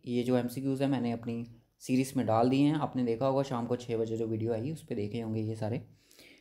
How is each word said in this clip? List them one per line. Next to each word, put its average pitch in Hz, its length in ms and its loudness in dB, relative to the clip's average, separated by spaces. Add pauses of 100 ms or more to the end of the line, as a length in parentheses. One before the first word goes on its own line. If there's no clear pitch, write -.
ये 123 160 0
जो 127 140 4
एमसीक्यूज़ 131 460 -2
है, 135 60 2
मैंने 120 220 0
अपनी 117 340 -6 (340)
सीरीज 131 380 0
में 120 80 2
डाल 113 240 4
दिए 135 160 6
हैं। 151 120 4
आपने 131 260 -2
देखा 117 240 2
होगा 135 160 2
शाम 120 220 -2
को 120 100 0
छः 120 220 -2
बजे 113 200 0
जो 113 100 0
वीडियो 110 260 0
आई, 117 180 -2
उस 156 140 -10
पर 123 100 -6
देखे 107 260 -4
होंगे 110 200 -2
ये 110 140 -4
सारे। 110 260 -4 (600)